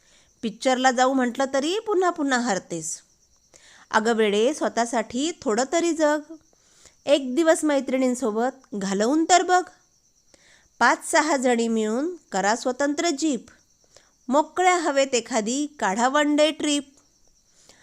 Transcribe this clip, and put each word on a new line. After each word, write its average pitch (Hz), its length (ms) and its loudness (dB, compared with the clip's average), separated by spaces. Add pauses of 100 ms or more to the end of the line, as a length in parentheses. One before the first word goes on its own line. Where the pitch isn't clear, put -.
(420)
पिक्चरला 262 480 0
जाऊ 254 220 2
म्हटलं 254 320 0 (100)
तरी 311 240 -2
पुन्हा 381 320 0
पुन्हा 277 280 -2
हरतेस. 180 640 -6 (880)
अगं 220 220 2
वेडे, 220 420 2
स्वतःसाठी 240 800 -4 (100)
थोडं 233 300 -2
तरी 339 200 0
जग. 302 280 0 (840)
एक 269 300 0
दिवस 320 280 2
मैत्रिणींसोबत 262 1120 -2
घालवून 208 540 0
तर 359 140 6
बघ. 359 200 2 (1160)
पाच 277 320 2
सहा 302 260 2
जणी 240 320 0
मिळून 226 480 -2 (160)
करा 196 240 0
स्वतंत्र 285 540 -2
जीप. 285 360 -2 (840)
मोकळ्या 311 480 2
हवेत 277 380 0
एखादी 240 520 -2 (120)
काढा 226 300 0
वन 294 280 2
डे 302 140 4
ट्रिप. 294 440 -4 (880)